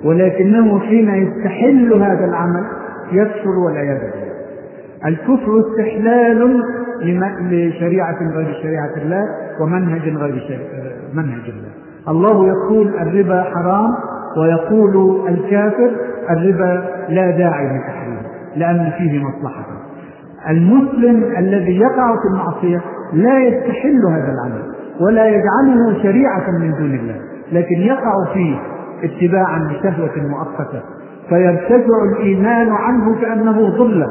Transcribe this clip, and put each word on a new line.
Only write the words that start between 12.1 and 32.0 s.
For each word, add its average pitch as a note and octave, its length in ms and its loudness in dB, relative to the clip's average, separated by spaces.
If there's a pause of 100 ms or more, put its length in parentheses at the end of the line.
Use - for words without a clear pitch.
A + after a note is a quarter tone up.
يقول: G#3 400 2
"الربا F3+ 540 0
حرام"، F3+ 520 0 (420)
ويقول F#3+ 920 2
الكافر: G3+ 640 2 (400)
"الربا F3+ 580 0 (200)
لا F3+ 220 2
داعي D3+ 480 0
لتحريمه A#2 440 -10 (340)
لأن E3+ 420 0
فيه D3 260 0
مصلحة". C3 420 -10 (840)
المسلم A#3 880 4
الذي F#3 380 0
يقع A#3 460 2
في G#3 60 0
المعصية F3 520 -2 (320)
لا A#3 260 4
يستحل B3 680 2
هذا D3+ 260 0
العمل B2 300 -6 (380)
ولا A3 260 4
يجعله A3+ 760 4
شريعة G3 480 2
من E3 200 0
دون D3 240 -2
الله، A2+ 260 -6 (320)
لكن E3+ 260 2
يقع A#3+ 340 0 (220)
فيه E3 220 0 (460)
اتباعا E3+ 560 0
لشهوة D#3+ 580 -2
مؤقتة، C#3+ 680 -6 (460)
فيرتفع G#3 760 4 (100)